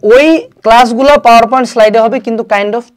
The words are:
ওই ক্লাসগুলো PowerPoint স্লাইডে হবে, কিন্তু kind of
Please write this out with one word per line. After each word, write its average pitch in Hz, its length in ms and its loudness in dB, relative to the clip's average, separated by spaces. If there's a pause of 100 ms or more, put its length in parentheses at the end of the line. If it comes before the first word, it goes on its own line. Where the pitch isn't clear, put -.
(140)
ওই 277 120 4 (380)
ক্লাসগুলো 240 480 0 (140)
PowerPoint 233 460 2
স্লাইডে 214 340 0
হবে, 233 200 -4
কিন্তু 226 180 -6 (100)
kind 208 260 -4
of 240 40 -14 (140)